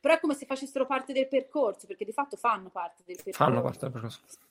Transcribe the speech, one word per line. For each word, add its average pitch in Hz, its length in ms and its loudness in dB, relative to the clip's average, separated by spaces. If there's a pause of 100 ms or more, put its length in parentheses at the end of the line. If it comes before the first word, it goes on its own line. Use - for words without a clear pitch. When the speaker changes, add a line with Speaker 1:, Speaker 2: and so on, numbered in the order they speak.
Speaker 1:
Però 302 140 6
è 320 60 2
come 302 140 2
se 285 120 -8
facessero 269 400 -2
parte 262 260 -2
del 262 160 2
percorso, 208 580 0
perché 196 180 -10
di 214 80 -8
fatto 277 240 -4
fanno 233 340 -2
parte - 340 -8
del 180 120 -12
percorso. - 280 0
Speaker 2:
Fanno 123 180 4
parte 127 180 -4
del 127 120 -6
percorso. 117 280 -10 (300)